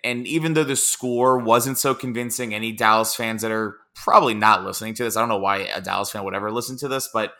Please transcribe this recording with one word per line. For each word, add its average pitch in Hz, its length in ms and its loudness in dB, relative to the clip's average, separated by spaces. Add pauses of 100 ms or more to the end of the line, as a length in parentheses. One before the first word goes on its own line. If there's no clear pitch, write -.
and 120 240 -4
even 160 280 0
though 156 100 4
the 135 100 -2
score 127 640 2
wasn't 120 400 2
so 135 180 2
convincing, 120 580 -6
any 110 200 -6
Dallas 110 420 4
fans 113 280 -4
that 113 80 -2
are 110 260 -2 (180)
probably 147 380 4
not 107 320 4
listening 110 300 -8
to 123 80 -4
this, 113 120 -2
I 110 40 2
don't 117 100 0
know 107 80 0
why 98 200 0
a 95 220 -6
Dallas 95 300 -4
fan 101 160 -8
would 95 80 -4
ever 101 180 -4
listen 120 280 -6
to 143 80 -6
this, 135 260 -4
but 110 260 -2